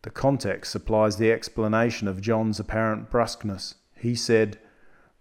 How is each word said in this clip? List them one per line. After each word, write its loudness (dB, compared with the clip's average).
The -14
context -2
supplies 2
the 4
explanation 0
of -4
John's 0
apparent -4
brusqueness. -2
He -2
said, 2